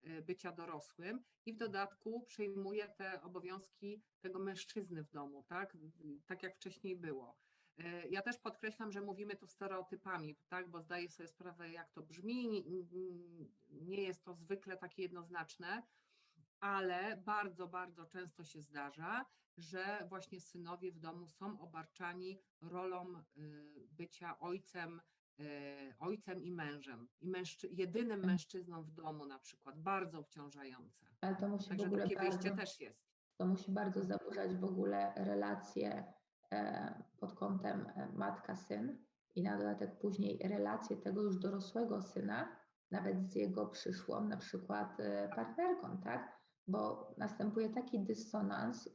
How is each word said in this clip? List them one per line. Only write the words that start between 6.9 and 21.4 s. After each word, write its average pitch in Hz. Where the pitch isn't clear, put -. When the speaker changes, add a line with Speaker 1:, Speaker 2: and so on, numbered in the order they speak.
Speaker 1:
było. 135
Y, 165
ja 196
też 240
podkreślam, 214
że 196
mówimy 202
tu 196
stereotypami, 185
tak? 180
Bo 170
zdaję 175
sobie 170
sprawę, 170
jak 165
to 160
brzmi, 214
nie, 208
nie 175
jest 185
to 180
zwykle 185
takie 185
jednoznaczne, 175
ale 196
bardzo, 185
bardzo 175
często 175
się 151
zdarza, 151
że 185
właśnie 185
synowie 180
w 165
domu 170
są 202